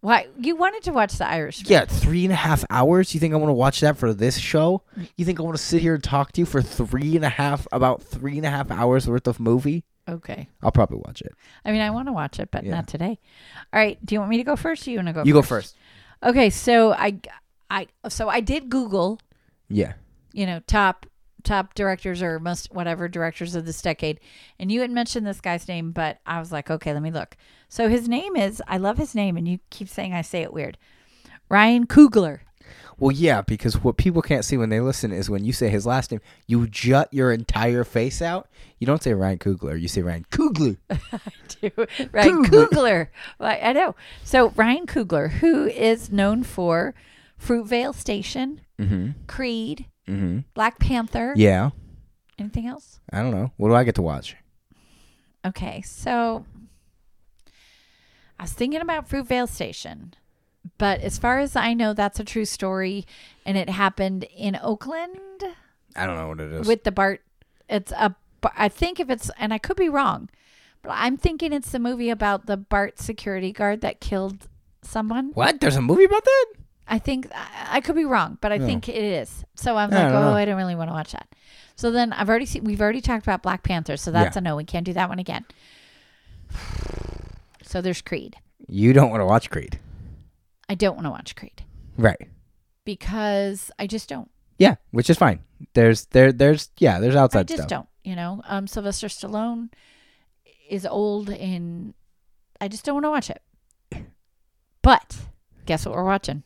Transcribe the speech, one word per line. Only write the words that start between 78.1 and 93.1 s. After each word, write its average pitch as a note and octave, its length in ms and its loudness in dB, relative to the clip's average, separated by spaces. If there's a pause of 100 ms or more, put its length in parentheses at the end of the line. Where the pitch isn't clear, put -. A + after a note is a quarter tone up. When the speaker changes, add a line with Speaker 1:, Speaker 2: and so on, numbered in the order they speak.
Speaker 1:
but G#3 140 -2
I G#3 60 0
Speaker 2:
No. C3 60 0
Speaker 1:
think A#3 220 -2
it A#3+ 80 -8
is. G3 480 -4 (120)
So A#3+ 200 -2
I'm G#3 160 0
Speaker 2:
I G3+ 60 2
Speaker 1:
like, F3+ 60 6 (100)
Speaker 2:
don't - 20 4
Speaker 1:
"Oh, G#3 160 4
Speaker 2:
know. G#3 60 4
Speaker 1:
I G#3 80 2
don't G3+ 100 -2
really F#3 200 -2
wanna E3 180 -4
watch D#3 180 -8
that." - 160 -14 (480)
So A#3 160 -2
then A#3 220 0
I've G3+ 160 -2
already A#3 160 2
seen, - 180 -6
we've G#3 180 -2
already G#3+ 200 0
talked A#3 240 -2
about F#3+ 180 0
Black F#3 200 -2
Panther, D#3 340 -2
so - 120 -6
that's F3 280 2
Speaker 2:
Yeah. - 20 -2
Speaker 1:
a - 20 -4
no. E3 140 -2
We D3+ 80 -6
can't E3+ 220 -4
do F3+ 80 -6
that F3+ 160 0
one F3+ 100 -6
again. - 240 -6 (1080)
<sighs> - 60 -10 (1080)
So - 180 -6
there's F3+ 200 -2
Creed. - 360 -10 (300)
Speaker 2:
You G#2 260 6
don't C#3 160 10
wanna G#2+ 160 0
watch G#2+ 240 4
Creed. - 300 -10 (880)
Speaker 1:
I G3 60 -2
don't F#3 200 2
wanna D#3 160 -6
watch - 240 -12
Creed. - 280 -18 (340)
Speaker 2:
Right. A2 320 2 (560)
Speaker 1:
Because G3+ 920 -4